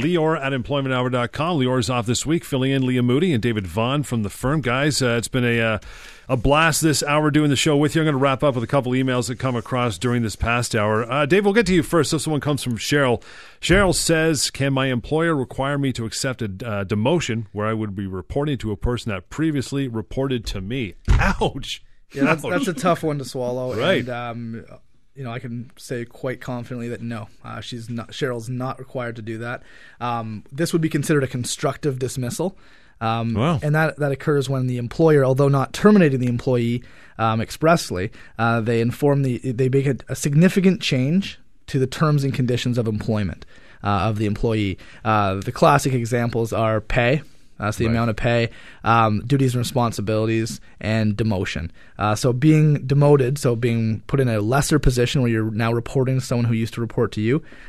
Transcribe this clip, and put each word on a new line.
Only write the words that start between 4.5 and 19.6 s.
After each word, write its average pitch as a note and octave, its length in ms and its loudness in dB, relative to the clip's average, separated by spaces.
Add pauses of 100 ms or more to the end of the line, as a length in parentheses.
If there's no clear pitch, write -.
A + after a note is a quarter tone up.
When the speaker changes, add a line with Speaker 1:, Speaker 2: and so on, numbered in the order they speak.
Speaker 1:
Guys, C3+ 420 0
uh, A#2+ 160 2
it's A2+ 120 -4
been B2 160 0
a, A#2 160 2
uh, A2 180 0 (500)
a B2+ 80 0
blast D3 440 4
this D#3 220 2
hour D3+ 280 2
doing D3+ 180 4
the C#3 60 2
show D3+ 200 2
with D3 200 2
you. E3 60 2
I'm D#3 60 2
gonna D3 100 2
wrap C3+ 260 2
up D3 120 4
with B2 80 -2
a A2+ 40 -4
couple C3 260 0
emails B2+ 340 0
that C3 120 -6
come B2+ 180 -2
across A#2+ 400 -2
during A#2+ 260 0
this G#2+ 140 -4
past A#2 380 -2
hour. A2 360 0
Uh, D3 140 0
Dave, F#3 180 4
we'll G3+ 120 2
get A#3 100 4
to F3+ 80 2
you E3 100 4
first. D#3 280 0
This D#3 160 -2
one D#3 120 0
comes C#3+ 240 -2
from A#2+ 140 -4
Cheryl. C3 440 0 (380)
Cheryl F#3 340 4
says, D#3+ 580 2
"Can C#3 200 0
my C3 160 0
employer D3+ 480 0
require C3+ 420 -2
me C#3 160 0
to A#2 120 -6
accept B2 360 -4
a, A#2 40 -2
uh, G2+ 400 -6
demotion A2+ 680 0
where G#2 160 -4
I A2 60 0
would G#2+ 220 -4
be G2 120 -6
reporting B2+ 520 -4
to A2+ 120 -4
a G2 60 -4
person B2 340 -2
that F#2 180 -8
previously C#3 600 -2